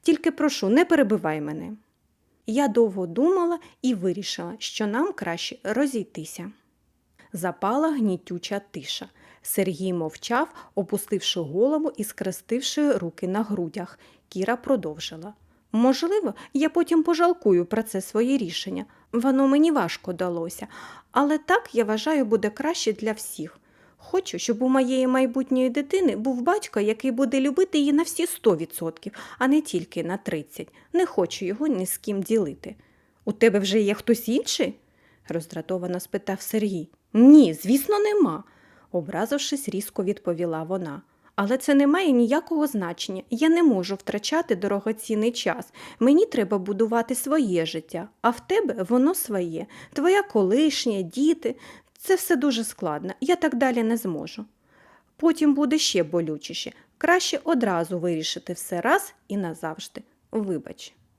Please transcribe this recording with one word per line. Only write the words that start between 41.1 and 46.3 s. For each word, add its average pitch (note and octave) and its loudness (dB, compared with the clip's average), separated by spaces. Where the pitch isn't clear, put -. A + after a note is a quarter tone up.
"Але G3+ 0
це C#4+ 2
не C#4 6
має E4+ 4
ніякого C#4+ 2
значення. F#3+ -6
Я C4 2
не E4+ 6
можу G3 4
втрачати G#3 -2
дорогоцінний G#3+ -2
час. A#3+ -6
Мені D4 6
треба G#3 -2